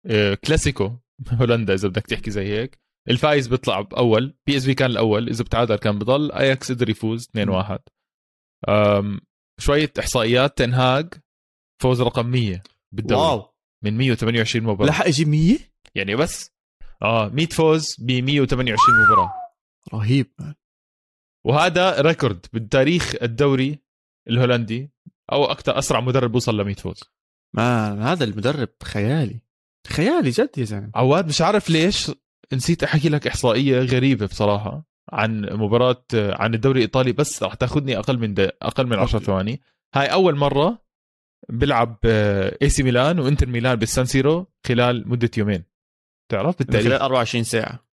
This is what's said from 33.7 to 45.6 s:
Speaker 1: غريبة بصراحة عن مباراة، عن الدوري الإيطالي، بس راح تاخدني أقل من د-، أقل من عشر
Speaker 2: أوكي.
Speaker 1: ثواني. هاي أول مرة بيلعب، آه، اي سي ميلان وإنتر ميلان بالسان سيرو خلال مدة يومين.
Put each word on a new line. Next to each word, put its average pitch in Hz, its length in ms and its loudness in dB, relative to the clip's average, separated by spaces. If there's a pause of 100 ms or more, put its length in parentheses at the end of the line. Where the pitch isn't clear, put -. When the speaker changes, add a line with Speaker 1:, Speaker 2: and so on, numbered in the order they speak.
Speaker 1:
غريبة 127 460 2
بصراحة 104 640 -2 (220)
عن 110 300 -2
مباراة، 110 720 0
عن 107 400 0
الدوري 131 240 0
الإيطالي، 127 340 0
بس - 320 -2
راح 92 100 -4
تاخدني 127 440 -2
أقل 123 220 -2
من 110 140 -4
د-، 95 180 0 (100)
أقل 127 260 -2
من 110 120 0
عشر 117 140 0
Speaker 2:
أوكي. 107 120 -2
Speaker 1:
ثواني. 101 360 -2 (340)
هاي 139 100 2
أول 170 300 2
مرة 143 500 0 (640)
بيلعب، 117 560 0
آه، 104 560 2
اي 143 80 4
سي 143 140 2
ميلان 131 360 2
وإنتر 139 280 2
ميلان 123 280 0
بالسان 117 300 0
سيرو 143 400 2 (220)
خلال 123 420 0
مدة 117 280 0
يومين. 101 260 -2 (680)